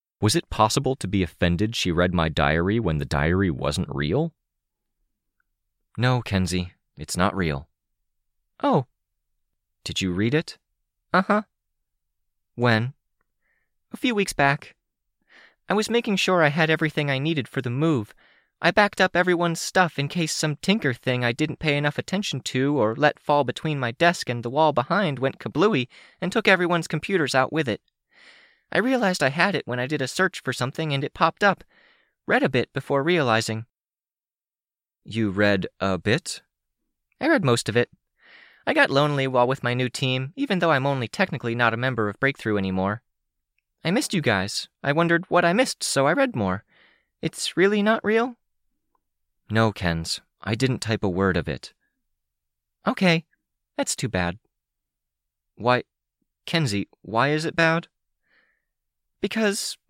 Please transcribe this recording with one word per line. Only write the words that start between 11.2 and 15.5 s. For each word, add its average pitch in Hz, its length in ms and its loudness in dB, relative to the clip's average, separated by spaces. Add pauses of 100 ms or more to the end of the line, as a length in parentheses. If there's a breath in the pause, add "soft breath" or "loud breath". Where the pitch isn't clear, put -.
"When?" 117 380 0 (1000)
"A - 40 -12
few 247 180 0
weeks 202 200 0
back. 143 420 0 (920 soft breath)